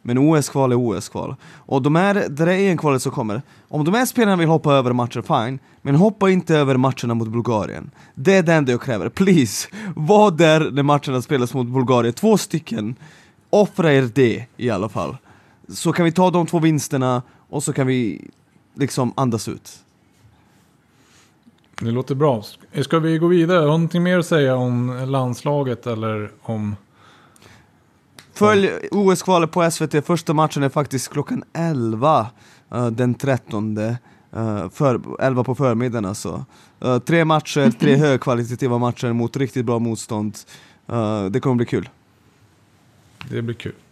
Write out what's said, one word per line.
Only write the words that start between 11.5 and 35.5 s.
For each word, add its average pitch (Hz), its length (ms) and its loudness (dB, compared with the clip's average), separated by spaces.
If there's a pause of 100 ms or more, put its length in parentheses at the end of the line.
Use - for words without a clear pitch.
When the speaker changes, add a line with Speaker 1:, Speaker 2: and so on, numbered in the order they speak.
Speaker 1:
mot 123 140 -2
Bulgarien. 123 460 2
Två 208 240 4
stycken. 139 580 -6 (540)
Offra 175 440 2
er 135 200 4
det 120 320 2 (120)
i 117 120 -4
alla 104 200 -2
fall. 73 280 -6 (500)
Så 151 260 -4
kan 170 120 0
vi 165 60 2
ta 185 200 2
de 170 140 0
två 175 140 -2
vinsterna 131 600 0 (280)
och 147 140 -6
så 147 100 -6
kan 135 140 0
vi, 113 400 -2 (480)
liksom, 127 400 -2
andas 117 320 -2
ut. - 240 -12 (2000)
Speaker 2:
Det 117 100 -4
låter 127 240 -4
bra. 131 280 0 (380)
Ska 160 180 0
vi 160 180 0
gå 170 100 0
vidare? 175 300 2
Har 160 40 4
du 147 60 2
någonting 165 360 0
mer 180 160 2
att 165 60 -2
säga 139 300 2
om 123 520 -2
landslaget 131 800 -2
eller 110 440 -4 (100)
om 107 340 -6 (1600)
Speaker 1:
Följ 202 380 4 (200)
O 190 200 4
S-kvalet 175 400 2
på 175 120 2
S 165 180 0
V 156 60 -2
T. 151 140 0
Första 165 320 -2
matchen 151 300 0
är 135 60 2
faktiskt 131 400 -4
klockan - 340 -6 (100)
elva, 131 760 0 (440)
eh, 120 160 -2
den 120 260 0
trettonde, 117 840 -4 (380)
eh, 104 340 -6
för-, 123 520 -2
elva 127 220 0
på 123 120 -2